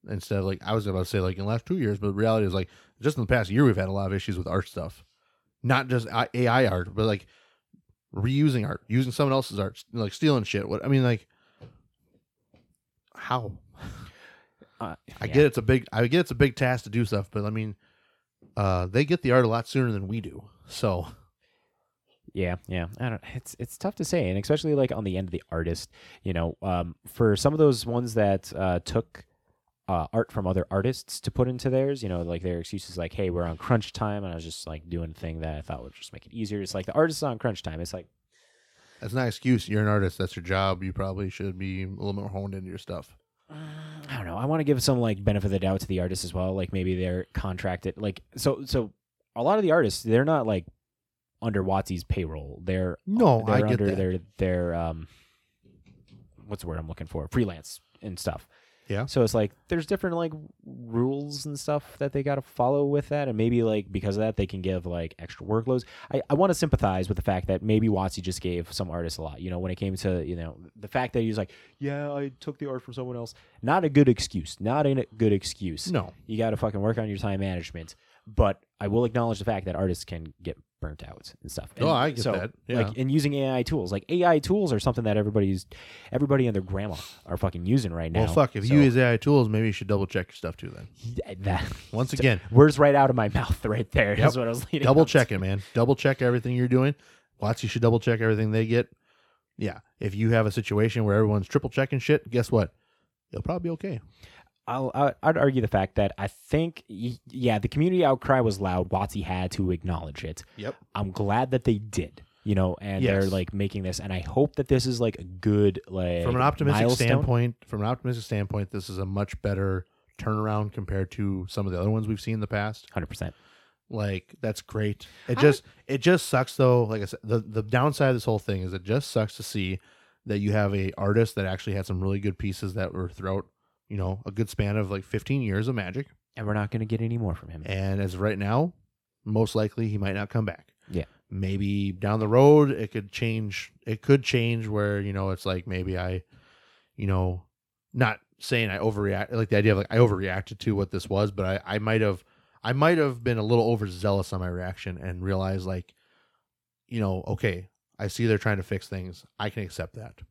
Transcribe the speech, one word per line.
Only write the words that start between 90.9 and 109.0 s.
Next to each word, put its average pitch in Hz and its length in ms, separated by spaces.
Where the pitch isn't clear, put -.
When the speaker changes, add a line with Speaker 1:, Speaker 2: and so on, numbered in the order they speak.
Speaker 2:
Yeah, 117 440
that 95 320
Speaker 1:
Once 123 200
Speaker 2:
t-, 139 60
Speaker 1:
again. 120 220
Speaker 2:
words 139 260
right 143 160
out 139 160
of 123 60
my 110 120
<laughs> 113 60
mouth - 300
right 110 260
there 104 260
Speaker 1:
Yep. 113 120
Speaker 2:
is 131 100
what 120 80
I 117 40
was 117 220
leading 143 140
Speaker 1:
Double 139 160
Speaker 2:
up 151 60
Speaker 1:
check 131 200
Speaker 2:
to. 110 60
Speaker 1:
it, 92 60
man. 95 220
Double 123 220
check 135 260
everything 123 320
you're 123 140
doing. 127 260
watsy 110 260
should 117 140
double 117 160
check 113 220
everything 110 320
they 113 140
get. 117 280
Yeah. 98 240
If 101 160
you 110 160
have 113 160
a 104 60
situation 110 520
where 101 120
everyone's 104 320
triple - 220
checking 135 280
shit, 147 320
guess 117 220
what? 107 220
You'll 104 100
probably 170 280
be - 20
okay. 160 280
Speaker 2:
I'll, 127 280
I, 139 200
I'd 160 120
argue 135 260
the 117 60
fact 95 280
that 101 200
I 101 120
think, - 600
y-, 117 380
yeah, 120 320
the 98 80
community 175 380
outcry 135 360
was 107 200
loud. 92 300
watsy 95 340